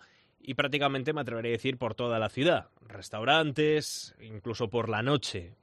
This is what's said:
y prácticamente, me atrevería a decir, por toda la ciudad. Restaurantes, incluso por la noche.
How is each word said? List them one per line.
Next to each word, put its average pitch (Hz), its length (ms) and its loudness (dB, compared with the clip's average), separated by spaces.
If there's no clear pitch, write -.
y 135 120 -8
prácticamente, 139 600 0
me 151 80 -2
atrevería 117 300 -4
a - 20 0
decir, 131 240 -2
por 113 180 -4
toda 120 240 0
la 107 100 0
ciudad. 143 380 2
Restaurantes, 147 1300 0
incluso 110 500 -4
por 113 200 0
la 107 120 0
noche. 113 600 0